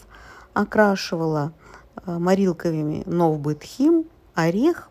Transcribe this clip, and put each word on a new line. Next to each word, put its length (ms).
Окрашивала, 1000
э, 120
морилковыми 880
Новбыт 580
Хим, 400
орех, 560